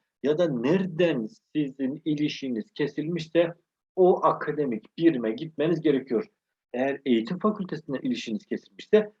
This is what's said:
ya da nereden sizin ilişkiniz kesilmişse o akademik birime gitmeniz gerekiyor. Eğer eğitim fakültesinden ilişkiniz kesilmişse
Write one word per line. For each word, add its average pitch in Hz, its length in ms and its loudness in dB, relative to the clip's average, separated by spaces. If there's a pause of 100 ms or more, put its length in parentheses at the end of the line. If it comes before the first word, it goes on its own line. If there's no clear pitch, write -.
(240)
ya 147 140 0
da 170 120 2
nereden 156 760 0 (280)
sizin 139 500 -4
ilişkiniz 143 680 -4
kesilmişse 160 840 -2 (420)
o 185 300 6
akademik 143 720 -2
birime 135 340 4
gitmeniz 156 500 -2
gerekiyor. 131 460 0 (460)
Eğer 135 320 -2
eğitim 120 340 0
fakültesinden 180 640 -4
ilişkiniz 113 440 -6
kesilmişse - 760 0